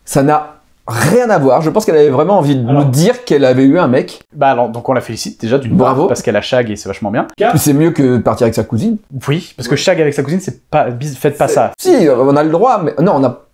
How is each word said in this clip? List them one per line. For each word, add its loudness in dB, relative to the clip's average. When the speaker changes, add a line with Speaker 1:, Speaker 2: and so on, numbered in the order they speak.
Speaker 1:
Ça -2
n'a 0
rien 0
à 2
voir. 2
Je 0
pense -2
qu'elle 2
avait 4
vraiment 2
envie 2
de -4
Speaker 2:
Alors 2
Speaker 1:
nous 2
dire 0
qu'elle 2
avait 4
eu 4
un 2
mec. -2
Speaker 2:
Bah 0
alors, 0
donc -10
on 2
la 0
félicite -12
déjà -2
d'une -2
Speaker 1:
Bravo. 2
Speaker 2:
part, 0
parce -2
qu'elle -2
a 0
Shag -2
et -6
c'est -12
vachement -6
bien. -4
Speaker 1:
Puis 0
c'est 0
mieux 2
que 2
partir 0
avec 0
sa -2
cousine. -2
Speaker 2:
Oui, -4
parce -12
que -2
Shag 0
avec 0
sa -4
cousine, -2
c'est -12
pas, 0
bis-, -10
faites -4
pas 0
Speaker 1:
C'est 0
Speaker 2:
ça. 0
Speaker 1:
Si, 2
on 2
a 2
le 0
droit, 2
mais -4
non, 2
on 0
a, -4